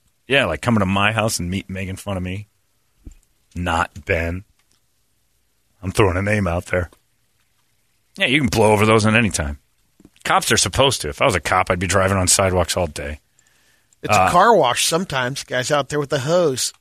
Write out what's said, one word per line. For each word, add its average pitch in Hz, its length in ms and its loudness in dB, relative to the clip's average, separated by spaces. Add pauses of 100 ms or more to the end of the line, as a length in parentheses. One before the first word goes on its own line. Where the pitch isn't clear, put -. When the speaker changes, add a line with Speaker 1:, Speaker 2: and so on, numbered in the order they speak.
(280)
Speaker 1:
Yeah, 135 160 2
like 80 180 -2
coming 113 180 2
to 95 60 0
my 98 260 2
house 110 280 -2
and 87 100 -6
meet, 95 180 -6
making 95 280 -10
fun 101 200 -8
of 90 60 -6
me. 92 240 -8 (1080)
Not 85 480 -4
Ben. 87 400 -4 (1400)
I'm 95 80 -6
throwing 92 260 2
a 95 60 -2
name 104 240 0
out 87 200 -2
there. 87 240 -4 (1300)
Yeah, 196 100 -2
you 135 140 2
can 127 80 0
blow 107 240 4
over 104 120 4
those 107 220 4
at 110 80 2
any 113 160 2
time. 71 280 -6 (680)
Cops 175 280 0
are 113 40 2
supposed 123 460 0
to. 76 60 -6
If - 140 -4
I - 20 2
was 139 120 2
a 87 40 0
cop, 92 300 0
I'd 92 80 0
be 92 80 -2
driving 95 320 2
on 90 100 0
sidewalks 92 480 2
all 90 120 -2
day. 73 320 -10 (840)
Speaker 2:
It's 110 140 0
Speaker 1:
Uh, 92 120 4
Speaker 2:
a - 20 2
car 196 240 6
wash 127 320 2
sometimes. 139 580 -4
Guys 127 260 -4
out 143 180 0
there 147 120 -4
with 139 100 -6
the 143 100 -2
hose 151 600 0